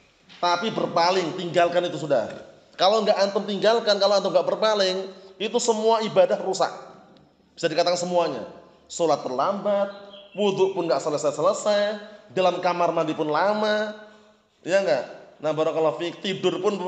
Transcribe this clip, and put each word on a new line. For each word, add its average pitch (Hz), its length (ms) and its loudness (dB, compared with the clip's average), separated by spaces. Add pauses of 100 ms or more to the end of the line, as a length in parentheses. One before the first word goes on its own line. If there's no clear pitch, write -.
(380)
Tapi 180 320 0
berpaling, 170 640 0
tinggalkan 175 520 0
itu 160 120 -6
sudah. 127 320 0 (480)
Kalau 208 240 4
nggak 202 160 2
antum 196 240 0
tinggalkan, 208 560 2
kalau 196 240 4
antum 185 80 -2
nggak 175 160 2
berpaling, 190 640 0 (320)
itu 220 160 -2
semua 220 480 2
ibadah 185 320 4
rusak. 180 320 -2 (880)
Bisa 170 80 -2
dikatakan 170 320 0
semuanya. 170 480 -2 (400)
Sholat 156 400 0
terlambat, 202 640 0 (420)
wudhu 190 380 2
pun 175 160 -4
nggak 139 140 0
selesai-selesai, 175 960 0 (340)
dalam 180 300 0
kamar 175 320 0
mandi 160 180 0
pun 151 160 -4
lama, 208 640 0 (720)
ya 190 180 2
nggak? 147 220 0 (380)
Nah, 151 80 -2
barakallahu 156 480 0
fiik, 170 240 -8
tidur 175 400 -2
pun 202 260 0